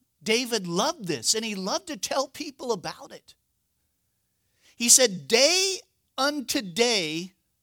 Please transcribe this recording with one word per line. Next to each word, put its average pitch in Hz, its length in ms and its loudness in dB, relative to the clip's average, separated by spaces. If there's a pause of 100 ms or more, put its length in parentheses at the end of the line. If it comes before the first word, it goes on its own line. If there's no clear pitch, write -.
(220)
David 226 440 0
loved 220 400 0
this, 143 280 0
and 220 100 -2
he 214 100 -4
loved 202 340 -4
to 294 80 -6
tell 277 320 -2
people - 440 -8
about 165 400 -8
it. - 220 -20 (1400)
He 233 120 0
said, 202 400 4
"Day 370 520 4 (360)
unto 285 460 -2
day 185 720 -2 (300)